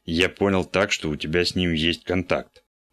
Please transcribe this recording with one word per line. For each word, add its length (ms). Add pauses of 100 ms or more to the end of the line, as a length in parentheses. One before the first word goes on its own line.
Я 240
понял 360
так, 260
что 200
у 60
тебя 280
с 100
ним 180
есть 300
контакт. 640 (280)